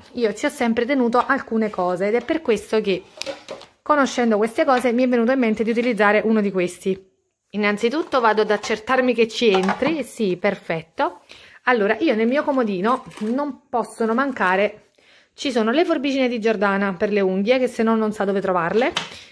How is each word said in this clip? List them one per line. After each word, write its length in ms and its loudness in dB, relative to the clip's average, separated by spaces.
io 200 0
ci 140 -4
ho 40 0
sempre 360 -2
tenuto 320 2
alcune 500 0
cose 380 -2
ed 80 0
è 100 -2
per 160 -2
questo 400 0
che, 220 -2
conoscendo 560 2
queste 260 0
cose, 280 2
mi 120 2
è 40 2
venuto 240 2
in 80 2
mente 220 2
di 100 0
utilizzare 520 2
uno 160 2
di 100 0
questi. 640 -4
Innanzitutto 720 -2
vado 220 4
ad 80 0
accertarmi 640 0
che 140 2
ci 200 0
entri, 540 2
sì, 340 -4
perfetto. 840 -6
Allora, 360 2
io 140 2
nel 120 0
mio 180 0
comodino 600 -2
non 480 -6
possono 460 -2
mancare, 760 -2
ci 180 -6
sono 200 0
le 140 2
forbicine 440 0
di 100 -4
Giordana 560 0
per 160 -2
le 100 0
unghie, 380 2
che 80 2
se 160 -4
no 120 2
non 180 0
sa 120 -4
dove 160 0
trovarle, 520 0